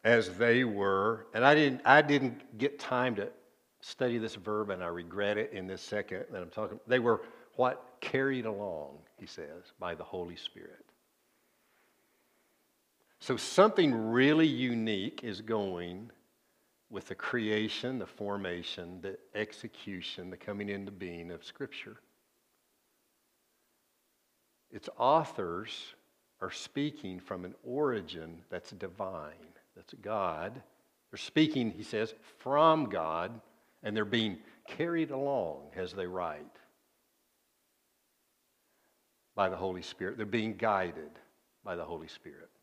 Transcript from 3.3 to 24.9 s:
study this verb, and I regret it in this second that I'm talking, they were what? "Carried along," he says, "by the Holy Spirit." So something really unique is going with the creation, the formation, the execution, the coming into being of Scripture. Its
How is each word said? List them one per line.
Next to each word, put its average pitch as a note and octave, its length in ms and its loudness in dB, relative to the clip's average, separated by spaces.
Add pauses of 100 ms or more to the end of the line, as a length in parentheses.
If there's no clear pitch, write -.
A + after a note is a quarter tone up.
study A#2+ 380 -2
this A2 180 -4
verb, G#2+ 340 -2
and F#2 140 -4
I F2 40 -2
regret F2+ 480 -2
it G#2+ 160 -2
in F#2+ 140 -6
this F#2+ 160 -8
second G#2+ 480 -4
that F#2+ 120 -6
I'm F2 80 -10
talking, G#2+ 360 -6
they B2 140 4
were A2+ 220 4 (340)
what? - 440 0
"Carried C3 460 0
along," E2+ 520 -6 (200)
he F#2+ 80 -16
says, E2 540 -14
"by F2 160 -4
the D#2+ 80 -10
Holy F2 320 -8
Spirit." - 480 -14 (2250)
So B2 180 -2
something F#3+ 560 6 (160)
really D3 360 6
unique A#2 760 0
is G2+ 160 -6
going G2+ 680 -4 (800)
with G2 180 -10
the G2 60 -8
creation, A2 840 -2
the G2+ 80 -6
formation, F2+ 960 -6
the G2 160 -8 (180)
execution, G2 920 -8
the F#2 80 -12
coming G2+ 320 -8
into G2 240 -6
being F2 380 -10
of E2+ 120 -12
Scripture. - 540 -12 (2750)
Its - 280 -12